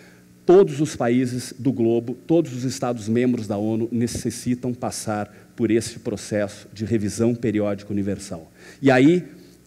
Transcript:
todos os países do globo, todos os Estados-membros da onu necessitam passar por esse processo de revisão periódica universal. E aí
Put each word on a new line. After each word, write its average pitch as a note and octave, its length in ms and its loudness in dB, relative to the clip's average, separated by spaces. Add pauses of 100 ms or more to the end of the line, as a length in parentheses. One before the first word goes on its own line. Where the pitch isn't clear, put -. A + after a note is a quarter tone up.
(460)
todos F3 340 8
os D3+ 160 -2
países B2 600 -2
do B2 140 0
globo, A#2 440 0 (120)
todos D#3+ 260 2
os B2+ 120 -6
Estados-membros A#2+ 840 -2
da G#2 100 -4
onu A2+ 340 -2
necessitam A#2+ 840 -4
passar - 800 -8
por A2 160 0
esse A2 260 0
processo G#2 760 -6
de A2 140 -8
revisão A2+ 480 0
periódica G#2 580 -4
universal. F#2+ 600 -6 (280)
E C3+ 120 4
aí D3+ 320 6 (440)